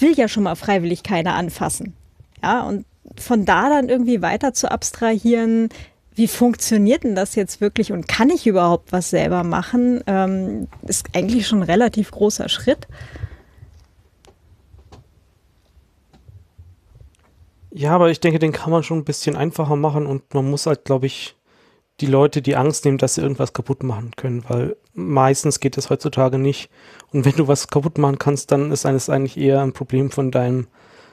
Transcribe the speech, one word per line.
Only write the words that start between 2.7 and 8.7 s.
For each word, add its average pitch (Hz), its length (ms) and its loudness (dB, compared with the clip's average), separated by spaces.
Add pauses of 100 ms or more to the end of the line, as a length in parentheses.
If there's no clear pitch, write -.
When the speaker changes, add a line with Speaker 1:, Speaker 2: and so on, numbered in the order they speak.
Speaker 1:
von 226 280 0
da 190 240 2
dann 285 200 2
irgendwie 240 320 2
weiter 208 320 -2
zu - 160 -2
abstrahieren, 226 1000 0 (480)
wie 226 100 4
funktioniert 226 800 2
denn 226 100 0
das 190 220 -2
jetzt 196 240 -4
wirklich 208 320 -2
und 175 160 -8
kann 254 220 4
ich 349 180 2
überhaupt 175 420 2